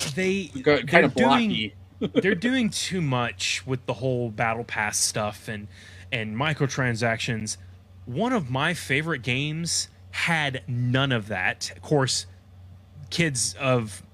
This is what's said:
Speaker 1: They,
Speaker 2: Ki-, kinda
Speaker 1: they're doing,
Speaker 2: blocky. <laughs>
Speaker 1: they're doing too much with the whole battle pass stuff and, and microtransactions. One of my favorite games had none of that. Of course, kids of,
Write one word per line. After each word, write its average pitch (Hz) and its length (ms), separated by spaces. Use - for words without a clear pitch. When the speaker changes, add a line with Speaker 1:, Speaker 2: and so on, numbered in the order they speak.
Speaker 1:
They, 185 300
Speaker 2:
Ki-, 135 180
kinda 147 240
Speaker 1:
they're 156 220
doing, 240 400
Speaker 2:
blocky. 110 260
<laughs> 247 220
Speaker 1:
they're 196 120
doing 233 360
too - 320
much 120 640
with 131 200
the 127 80
whole 123 360
battle 113 340
pass 107 340
stuff - 500
and, 104 200
and 110 260
microtransactions. 120 1200
One 190 260
of 180 180
my 143 240
favorite 147 480
games 151 680
had 147 540
none 123 460
of 110 160
that. 101 480
Of - 60
course, 135 440
kids 147 500
of, 123 420